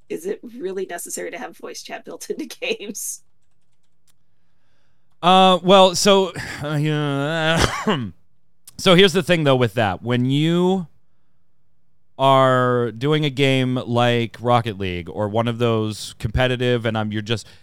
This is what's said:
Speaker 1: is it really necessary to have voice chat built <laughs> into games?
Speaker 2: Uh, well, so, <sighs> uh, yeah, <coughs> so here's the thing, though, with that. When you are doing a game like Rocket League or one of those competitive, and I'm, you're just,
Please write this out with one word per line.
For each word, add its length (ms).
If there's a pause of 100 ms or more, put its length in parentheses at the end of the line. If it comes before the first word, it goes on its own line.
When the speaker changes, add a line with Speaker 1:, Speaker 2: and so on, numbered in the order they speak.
Speaker 1:
is 160
it 180
really 440
necessary 460
to 60
have 180
voice 260
chat 220
built 260
<laughs> 0
into 160
games? 760 (2000)
Speaker 2:
Uh, 440
well, 320
so, 360 (140)
<sighs> 160
uh, 180
yeah, 1040
<coughs> 240 (680)
so 160
here's 200
the 100
thing, 180
though, 140
with 180
that. 260
When 260
you 600 (1300)
are 760
doing 320
a 60
game 440
like 680
Rocket 380
League 300
or 200
one 200
of 100
those 640
competitive, 680
and 100
I'm, 140
you're 120
just, 220 (180)